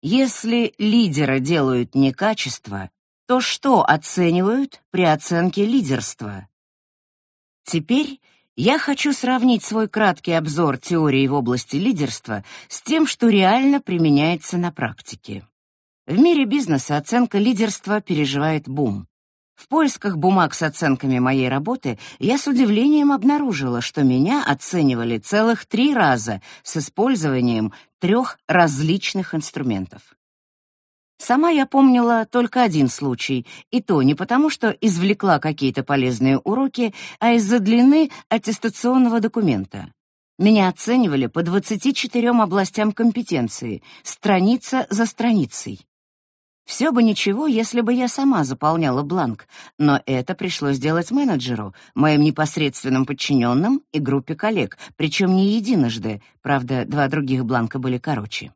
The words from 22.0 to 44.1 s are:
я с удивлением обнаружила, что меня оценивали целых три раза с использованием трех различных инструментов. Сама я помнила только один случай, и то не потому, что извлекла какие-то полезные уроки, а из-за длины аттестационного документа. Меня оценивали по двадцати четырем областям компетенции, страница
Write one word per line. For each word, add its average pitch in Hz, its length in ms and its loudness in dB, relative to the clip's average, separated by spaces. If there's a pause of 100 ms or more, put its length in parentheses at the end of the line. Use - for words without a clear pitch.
я 247 180 0
с 277 100 -4
удивлением 277 680 2
обнаружила, 208 680 0
что - 240 -2
меня 139 400 2
оценивали 127 760 -2
целых 220 480 0
три 269 260 0
раза 120 480 0 (220)
с - 120 -10
использованием 139 960 -2 (280)
трех 226 380 0 (100)
различных 165 840 0
инструментов. 123 680 -6 (1200)
Сама 302 320 2
я 277 160 2
помнила 240 580 4
только 247 380 0
один 151 260 2
случай, 127 560 -4 (240)
и 254 100 0
то 156 220 0
не 143 140 4
потому, 254 340 0
что 226 220 -2 (100)
извлекла 196 560 2
какие-то 139 460 -2
полезные 131 560 0
уроки, 240 560 -2 (240)
а 233 140 2
из-за 233 260 2
длины 254 500 4 (180)
аттестационного 233 920 0
документа. 139 760 -2 (460)
Меня 202 280 4
оценивали 180 600 0
по 170 160 -2
двадцати 202 500 -2
четырем 240 480 0
областям 202 500 0
компетенции, 185 920 -2 (180)
страница 202 880 -2